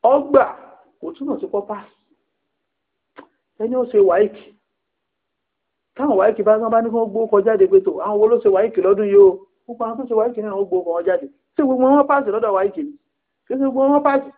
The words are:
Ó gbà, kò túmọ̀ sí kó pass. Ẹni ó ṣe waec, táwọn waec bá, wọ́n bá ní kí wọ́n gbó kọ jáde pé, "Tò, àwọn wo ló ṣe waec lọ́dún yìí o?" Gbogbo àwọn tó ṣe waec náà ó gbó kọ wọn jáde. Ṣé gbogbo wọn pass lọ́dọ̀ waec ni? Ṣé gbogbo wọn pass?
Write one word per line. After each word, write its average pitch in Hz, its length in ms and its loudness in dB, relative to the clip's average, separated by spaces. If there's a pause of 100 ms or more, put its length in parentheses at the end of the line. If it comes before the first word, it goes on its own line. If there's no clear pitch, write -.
Ó 233 160 4
gbà, 277 260 2 (500)
kò - 160 -16
túmọ̀ 277 280 -8
sí 190 80 -10
kó 202 140 -6
pass. 202 260 -14 (1700)
Ẹni 233 160 -4
ó 247 100 -2
ṣe 240 140 0
waec, 196 360 2 (1600)
táwọn 254 200 0
waec 220 260 2
bá, 214 140 4
wọ́n 226 140 -4
bá 226 100 2
ní 226 80 -4
kí 220 60 -6
wọ́n 226 140 -2
gbó 220 180 -4
kọ 208 140 2
jáde 196 260 2
pé, 190 120 4
"Tò, 190 180 -2
àwọn 208 220 -4
wo 214 80 4
ló 233 100 4
ṣe 208 120 0
waec 196 280 0
lọ́dún 196 300 0
yìí 196 100 2
o?" 190 300 4 (140)
Gbogbo 233 240 -12
àwọn 226 120 -10
tó 269 60 -10
ṣe 233 120 -6
waec 233 220 -2
náà 208 160 -8
ó 202 120 -4
gbó 185 160 -4
kọ 170 100 -8
wọn 170 140 -4
jáde. 180 220 -2 (240)
Ṣé - 120 -4
gbogbo 254 200 0
wọn 277 240 4
pass 277 200 0
lọ́dọ̀ 214 260 -2
waec 196 220 -2
ni? 294 160 -10 (580)
Ṣé - 60 -6
gbogbo 269 260 -4
wọn 285 220 2
pass? 277 180 0 (160)